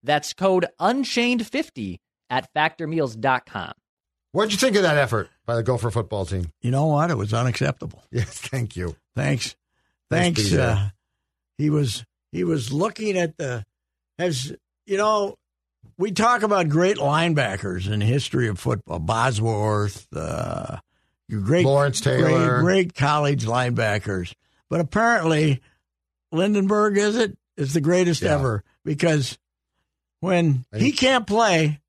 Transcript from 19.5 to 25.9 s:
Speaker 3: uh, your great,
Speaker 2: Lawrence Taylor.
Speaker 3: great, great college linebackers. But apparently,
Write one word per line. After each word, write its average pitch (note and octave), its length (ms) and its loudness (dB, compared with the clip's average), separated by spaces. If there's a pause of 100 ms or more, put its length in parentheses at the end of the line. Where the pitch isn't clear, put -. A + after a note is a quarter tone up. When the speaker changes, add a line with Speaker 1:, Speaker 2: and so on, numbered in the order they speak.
Speaker 3:
uh, - 640 -6 (500)
your G#2+ 140 -4
great, D3+ 240 2
Speaker 2:
Lawrence C#3 360 2
Taylor. B2+ 580 2
Speaker 3:
great, - 40 4
great F#3 320 2
college C#3+ 500 2
linebackers. A2 880 -2 (360)
But E3+ 120 -2
apparently, E3 800 2 (720)